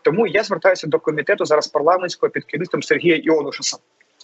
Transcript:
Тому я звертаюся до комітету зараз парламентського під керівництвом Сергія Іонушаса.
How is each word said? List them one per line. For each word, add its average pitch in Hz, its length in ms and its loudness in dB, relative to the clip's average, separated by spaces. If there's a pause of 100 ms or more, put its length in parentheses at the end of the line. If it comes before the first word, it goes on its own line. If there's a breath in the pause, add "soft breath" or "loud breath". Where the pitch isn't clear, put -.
Тому 196 260 2
я 190 160 0
звертаюся 185 440 0
до 156 120 0
комітету 160 460 -2
зараз 151 220 2
парламентського 170 640 0
під - 160 -6
керівництвом 156 380 -4
Сергія 156 320 2
Іонушаса. 151 640 -2 (460)